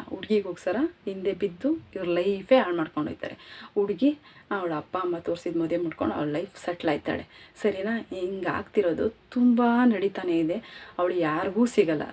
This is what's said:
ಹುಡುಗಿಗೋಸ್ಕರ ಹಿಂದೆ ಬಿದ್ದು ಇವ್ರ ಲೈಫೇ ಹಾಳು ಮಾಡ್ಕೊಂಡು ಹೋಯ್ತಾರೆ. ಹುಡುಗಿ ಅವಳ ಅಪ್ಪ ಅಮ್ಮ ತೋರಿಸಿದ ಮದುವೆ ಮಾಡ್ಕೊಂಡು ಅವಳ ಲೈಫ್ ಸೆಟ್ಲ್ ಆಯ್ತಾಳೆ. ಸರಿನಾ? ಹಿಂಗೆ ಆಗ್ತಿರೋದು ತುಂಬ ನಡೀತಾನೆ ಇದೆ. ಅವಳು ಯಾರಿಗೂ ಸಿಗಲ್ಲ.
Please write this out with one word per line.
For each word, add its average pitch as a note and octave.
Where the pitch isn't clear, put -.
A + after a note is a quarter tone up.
ಹುಡುಗಿಗೋಸ್ಕರ F#3+
ಹಿಂದೆ F#3+
ಬಿದ್ದು F#3+
ಇವ್ರ F#3+
ಲೈಫೇ F#3+
ಹಾಳು F3+
ಮಾಡ್ಕೊಂಡು D#3
ಹೋಯ್ತಾರೆ. -
ಹುಡುಗಿ G#3
ಅವಳ F3+
ಅಪ್ಪ D3+
ಅಮ್ಮ F3+
ತೋರಿಸಿದ E3+
ಮದುವೆ E3
ಮಾಡ್ಕೊಂಡು F3
ಅವಳ D3
ಲೈಫ್ D#3+
ಸೆಟ್ಲ್ F3
ಆಯ್ತಾಳೆ. D#3
ಸರಿನಾ? G#3
ಹಿಂಗೆ F#3
ಆಗ್ತಿರೋದು G3
ತುಂಬ A#3+
ನಡೀತಾನೆ F#3+
ಇದೆ. E3+
ಅವಳು F3+
ಯಾರಿಗೂ F3+
ಸಿಗಲ್ಲ. D#3+